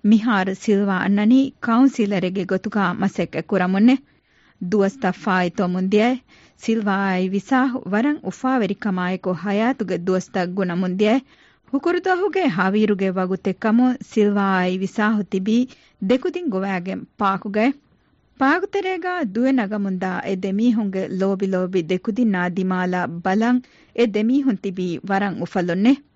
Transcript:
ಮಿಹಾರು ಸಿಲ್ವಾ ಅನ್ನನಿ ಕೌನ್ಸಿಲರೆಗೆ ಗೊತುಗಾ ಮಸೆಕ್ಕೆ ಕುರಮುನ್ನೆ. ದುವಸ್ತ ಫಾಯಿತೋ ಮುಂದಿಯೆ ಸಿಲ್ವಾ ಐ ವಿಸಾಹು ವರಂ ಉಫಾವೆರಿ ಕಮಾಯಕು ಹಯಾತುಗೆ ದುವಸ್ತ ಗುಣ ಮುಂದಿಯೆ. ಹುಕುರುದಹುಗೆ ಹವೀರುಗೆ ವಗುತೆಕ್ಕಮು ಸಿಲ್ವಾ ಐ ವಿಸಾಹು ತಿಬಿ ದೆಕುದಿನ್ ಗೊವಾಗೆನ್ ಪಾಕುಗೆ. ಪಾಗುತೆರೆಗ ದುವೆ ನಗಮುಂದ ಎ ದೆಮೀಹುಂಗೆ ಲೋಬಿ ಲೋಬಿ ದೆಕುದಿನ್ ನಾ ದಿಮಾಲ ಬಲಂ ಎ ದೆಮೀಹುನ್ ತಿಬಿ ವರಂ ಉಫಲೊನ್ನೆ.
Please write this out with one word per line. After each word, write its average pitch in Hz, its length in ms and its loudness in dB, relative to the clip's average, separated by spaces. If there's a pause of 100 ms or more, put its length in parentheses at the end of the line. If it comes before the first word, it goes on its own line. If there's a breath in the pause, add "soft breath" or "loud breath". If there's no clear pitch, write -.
ಮಿಹಾರು 202 480 4
ಸಿಲ್ವಾ 196 500 0
ಅನ್ನನಿ 220 560 4
ಕೌನ್ಸಿಲರೆಗೆ 202 840 2
ಗೊತುಗಾ 190 480 -2
ಮಸೆಕ್ಕೆ - 500 -2
ಕುರಮುನ್ನೆ. 196 680 2 (600 soft breath)
ದುವಸ್ತ 196 380 0
ಫಾಯಿತೋ 180 560 -2
ಮುಂದಿಯೆ 208 580 0 (340 soft breath)
ಸಿಲ್ವಾ 196 580 0
ಐ 185 120 0
ವಿಸಾಹು 254 600 0
ವರಂ 254 360 0
ಉಫಾವೆರಿ 220 500 -2
ಕಮಾಯಕು 185 580 -2
ಹಯಾತುಗೆ 196 760 -2
ದುವಸ್ತ 185 380 -2
ಗುಣ 180 300 -2
ಮುಂದಿಯೆ. 190 440 2 (520 soft breath)
ಹುಕುರುದಹುಗೆ 359 680 0
ಹವೀರುಗೆ 202 680 2
ವಗುತೆಕ್ಕಮು 190 840 0 (220)
ಸಿಲ್ವಾ 196 500 2
ಐ 185 140 -2
ವಿಸಾಹು 208 440 0
ತಿಬಿ 214 480 0 (400 loud breath)
ದೆಕುದಿನ್ 339 380 -2
ಗೊವಾಗೆನ್ 190 580 -4 (120)
ಪಾಕುಗೆ. 202 520 0 (680)
ಪಾಗುತೆರೆಗ 370 680 -2 (280)
ದುವೆ 247 160 2
ನಗಮುಂದ 202 520 -2 (240)
ಎ 190 100 -2
ದೆಮೀಹುಂಗೆ 196 680 0
ಲೋಬಿ 190 400 -2
ಲೋಬಿ 185 420 -2
ದೆಕುದಿನ್ 208 440 0
ನಾ 180 160 0
ದಿಮಾಲ 185 460 -2 (120)
ಬಲಂ 214 580 0 (320 soft breath)
ಎ 233 100 4
ದೆಮೀಹುನ್ 226 520 2
ತಿಬಿ 185 480 -4
ವರಂ 196 340 -2
ಉಫಲೊನ್ನೆ. 185 580 2 (180)